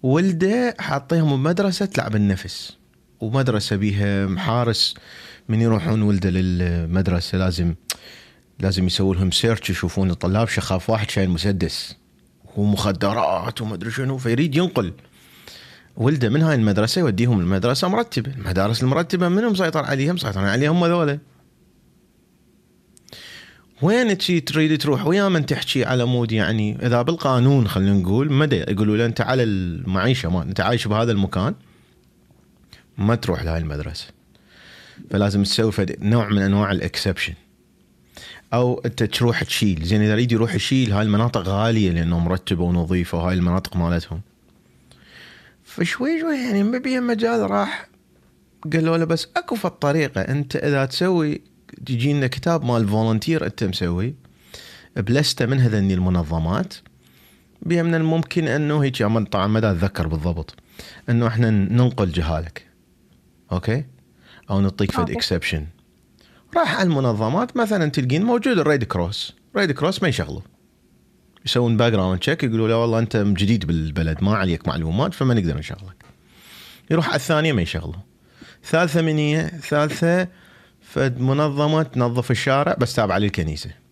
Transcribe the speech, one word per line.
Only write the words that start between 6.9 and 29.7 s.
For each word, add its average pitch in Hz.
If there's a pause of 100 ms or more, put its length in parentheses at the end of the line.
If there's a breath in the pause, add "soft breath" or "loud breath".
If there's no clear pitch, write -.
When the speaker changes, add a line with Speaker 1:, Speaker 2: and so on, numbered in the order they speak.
Speaker 1:
لازم، 85 (840 loud breath)
لازم 95
يسووا 95
لهم 92
سيرش، -
يشوفون 92
الطلاب، 95
شخاف -
واحد 110
شايل 95
مسدس، 87 (580)
ومخدرات 101
ومدري 107
شنو، 135
فيريد 131
ينقل 160 (1040 loud breath)
ولده 123
من 143
هاي 160
المدرسة 107
يوديهم 120
المدرسة 98
مرتبة. 185
المدارس 101
المرتبة 170
منو 214
مسيطر 165
عليها؟ 139
مسيطرين 101
عليها 127
هم 175
ذولا. 165 (2500 loud breath)
وين 214
تشي 175
تريد 156
تروح؟ 135
ويا 196
من 160
تحكي 127
على 127
مود، 120
يعني، 110
إذا 120
بالقانون، 131
خلينا 98
نقول، 101
مدى 139
يقولوا 104
له: 117
"أنت 117
على 123
المعيشة، 92